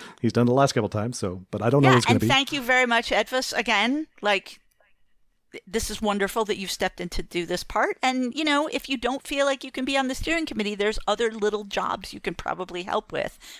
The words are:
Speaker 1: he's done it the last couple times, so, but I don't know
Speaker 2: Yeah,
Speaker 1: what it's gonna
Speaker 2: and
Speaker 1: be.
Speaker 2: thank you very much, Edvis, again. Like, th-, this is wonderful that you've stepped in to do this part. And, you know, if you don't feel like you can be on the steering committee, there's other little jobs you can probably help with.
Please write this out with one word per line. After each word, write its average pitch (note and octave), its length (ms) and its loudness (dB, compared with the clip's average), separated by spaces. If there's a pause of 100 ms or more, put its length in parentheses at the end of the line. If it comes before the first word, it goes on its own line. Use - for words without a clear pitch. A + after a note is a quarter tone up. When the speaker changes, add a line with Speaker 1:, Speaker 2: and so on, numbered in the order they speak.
(200)
Speaker 1:
he's A2+ 120 2
done A#2+ 140 4
it A#2+ 40 4
the - 40 4
last C#3 180 4
couple G#2+ 160 0
times, A2 280 -4
so, F#2 360 -6
but G2+ 100 -4
I A#2 80 4
don't C#3 120 6
know C3+ 80 8
Speaker 2:
Yeah, - 40 8
Speaker 1:
what B2 40 8
it's A#2 80 2
gonna A#2+ 100 4
Speaker 2:
and - 60 2
Speaker 1:
be. G#2+ 60 2
Speaker 2:
thank C4+ 240 2
you C#4+ 80 -2
very B3+ 260 4
much, A#3 240 0
Edvis, B3+ 460 0
again. A#3 520 0 (120)
Like, G#3 400 -2 (920)
th-, - 140 -16
this G#3+ 240 -2
is G#3+ 120 -6
wonderful G3+ 440 0
that G#3 120 -2
you've F#3 120 -6
stepped - 300 -2
in F3 100 -6
to - 120 -2
do E3+ 240 -4
this F3 180 -2
part. D4 380 0
And, B3+ 320 0
you D#4 100 -4
know, D4 280 2
if - 160 -6
you C4 80 -2
don't A#3+ 300 -4
feel C#4 200 0
like C4+ 180 0
you C#4 80 -12
can C4 120 -4
be C4+ 120 0
on C4+ 120 2
the C4 80 -4
steering D#4+ 300 -2
committee, G#3 280 -4
there's G#3 320 0
other A3 260 0
little G#3 320 -2
jobs G3 480 -4
you - 80 -14
can F3 140 -6
probably F3 480 -6
help - 300 -4
with. - 260 -4 (220)